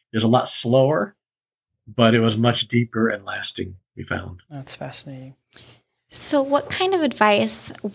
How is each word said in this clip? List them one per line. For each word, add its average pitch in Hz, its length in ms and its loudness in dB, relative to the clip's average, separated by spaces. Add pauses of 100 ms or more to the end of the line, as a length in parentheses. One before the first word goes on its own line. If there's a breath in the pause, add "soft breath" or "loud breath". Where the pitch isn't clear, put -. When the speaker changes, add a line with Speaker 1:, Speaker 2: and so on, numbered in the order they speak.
(140)
Speaker 1:
it's 110 100 0
a 113 40 2
lot 120 220 2
slower, 139 680 0 (720)
but 113 280 4
it 117 60 4
was 110 160 2
much 113 300 0
deeper 113 420 0
and 101 160 -8
lasting, 98 500 -8 (220)
we 98 60 -12
found. 92 460 -10
Speaker 2:
That's 139 260 -12
fascinating. 139 600 -12 (720 soft breath)
Speaker 3:
So - 340 2
what 277 280 0
kind 370 240 0
of 349 80 2
advice 220 680 2 (240)